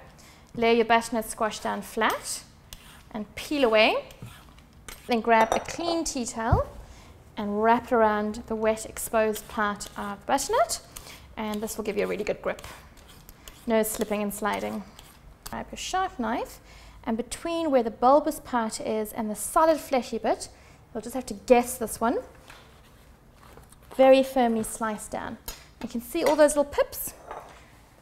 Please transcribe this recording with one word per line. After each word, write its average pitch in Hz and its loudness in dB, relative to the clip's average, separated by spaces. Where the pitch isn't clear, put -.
lay 233 4
your 233 6
butternut 226 2
squash 214 -4
down 208 -6
flat, - -4
and - -10
peel 285 -2
away. 240 4
Then 233 0
grab 226 4
a - -2
clean 339 -4
tea 254 -4
towel 269 0
and 208 -2
wrap 240 4
it - -6
around 214 2
the 226 -6
wet, 220 -2
exposed 220 -2
part 208 -4
of 202 -10
the - -20
butternut, 440 0
and 214 -6
this 220 -8
will 214 -6
give 202 -4
you 196 0
a 185 -2
really 185 -6
good 185 -6
grip. - -6
No 220 2
slipping 214 -2
and 202 -4
sliding. 208 -6
Grab 226 -10
your 214 -14
sharp 370 -4
knife, 254 -4
and 233 -2
between 330 -4
where 262 6
the 226 -2
bulbous 294 4
part 226 -4
is 220 -4
and 214 -6
the 208 -6
solid 320 4
fleshy 240 -2
bit, - -2
you'll 226 -8
just 233 -10
have 254 -6
to 220 -6
guess 247 4
this - -8
one. 254 2
Very 262 10
firmly 233 0
slice 214 -6
down. - -8
You 233 -8
can 240 -6
see - -4
all 294 2
those 294 6
little 285 4
pips. - -4